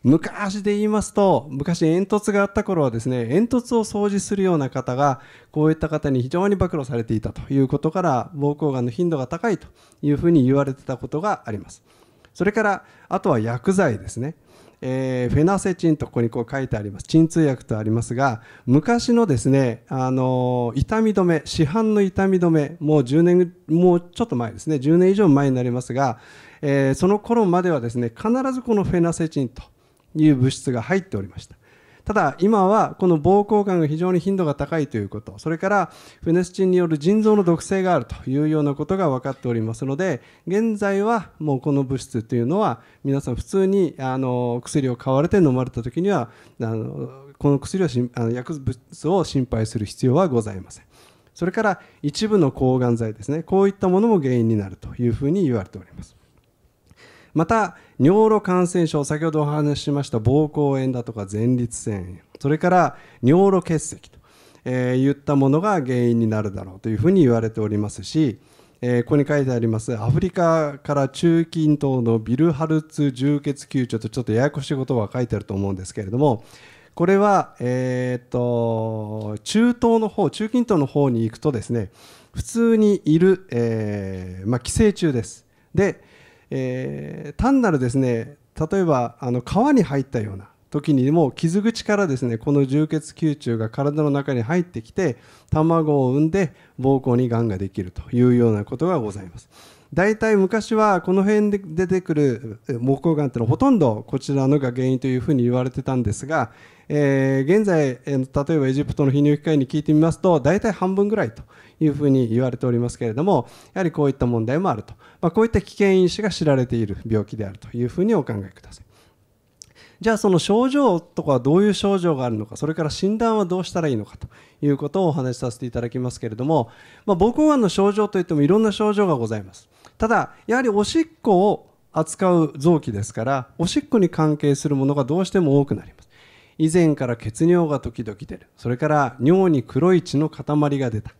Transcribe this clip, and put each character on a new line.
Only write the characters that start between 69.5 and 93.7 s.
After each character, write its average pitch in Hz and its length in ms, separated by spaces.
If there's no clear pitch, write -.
あ 123 80
り 117 80
ま 110 140
す、 123 180
ア 107 120
フ 151 100
リ 190 100
カ 160 480
か - 160
ら 139 160
中 165 340
近 156 340
東 131 240
の 113 160
ビ 110 200
ル 165 140
ハ 151 140
ル 156 160
ツ 147 280
重 139 300
血 143 280
球 131 160
症 117 140
と、 110 100
ち - 80
ょ 127 60
っ - 20
と 110 80
や 117 120
や 147 60
こ 143 120
し - 80
い 151 40
こ 131 120
と 131 100
が 104 160
書 127 80
い 123 60
て 110 100
あ - 20
る 95 60
と - 80
思 98 160
う 95 60
ん - 20
で 95 80
す - 80
け 110 120
れ 95 40
ど 107 80
も、 135 260
こ 165 100
れ 190 140
は、 202 420
え 127 640
ー - 20
っ - 60
と、 110 1120
中 233 300
東 233 260
の 220 80
方、 185 220
中 214 180
近 247 160
東 190 160
の 139 60
方 143 240
に 113 140
行 110 100
く - 60
と 151 120
で 110 80
す - 80
ね、 117 220
普 - 100
通 226 340
に 208 280
い 156 140
る、 185 320
え 101 920
ー、 98 60
ま 123 80
あ、 123 40
寄 - 120
生 214 200
虫 170 200
で 117 100
す。 - 220
で、 185 300
え 139 880
ー、 - 40
単 262 200
な 220 120
る 143 80
で 123 100
す 131 80
ね、 123 380
例 196 80
え 190 60
ば、 127 340
あ 123 140
の、 123 100
川 254 300
に 254 100
入 139 200
っ - 20
た 127 160
よ 104 140
う - 20
な 95 120
時 147 240
に 131 160
も、 156 220
傷 170 280
口 226 240
か 208 120
ら 202 100
で 139 100
す 123 80
ね、 117 140
こ 143 140
の 143 140
重 147 200
血 151 300
球 151 180
虫 120 240
が 110 100
体 147 360